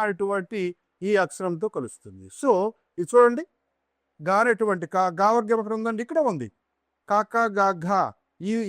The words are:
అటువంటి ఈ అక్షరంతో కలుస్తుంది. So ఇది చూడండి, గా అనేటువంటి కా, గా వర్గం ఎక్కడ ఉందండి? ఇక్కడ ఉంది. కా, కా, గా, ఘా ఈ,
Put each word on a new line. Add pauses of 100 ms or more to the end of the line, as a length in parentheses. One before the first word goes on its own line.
అటువంటి (460)
ఈ (120)
అక్షరంతో (100)
కలుస్తుంది. (160)
So (480)
ఇది
చూడండి, (840)
గా
అనేటువంటి
కా, (160)
గా
వర్గం
ఎక్కడ
ఉందండి?
ఇక్కడ (120)
ఉంది. (640)
కా, (140)
కా, (140)
గా, (200)
ఘా (480)
ఈ, (180)